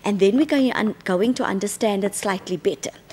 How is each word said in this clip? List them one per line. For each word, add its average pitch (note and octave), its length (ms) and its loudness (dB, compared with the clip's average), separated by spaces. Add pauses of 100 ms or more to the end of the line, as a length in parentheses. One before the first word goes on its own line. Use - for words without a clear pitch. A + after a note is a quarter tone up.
and G3+ 160 0
then G3 160 4
we're D4+ 120 4
going, C4+ 260 2
un-, G#3+ 300 -2
going G3+ 320 2
to B3 80 -4
understand G3+ 600 -2
it G3 120 -2
slightly F#3 420 -4
better. - 320 -4 (240)